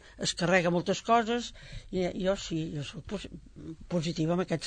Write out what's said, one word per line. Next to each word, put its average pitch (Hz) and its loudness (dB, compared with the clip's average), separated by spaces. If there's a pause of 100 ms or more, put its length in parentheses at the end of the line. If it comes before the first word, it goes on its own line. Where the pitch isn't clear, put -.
(180)
es - -2
carrega 175 4
moltes 175 2
coses, 233 4 (420)
i 185 0 (180)
jo 190 4
sí, 165 -4
jo 147 -4
sóc 156 -12
posi-, - -6 (640)
positiva 170 2
en 180 2
aquest 165 -2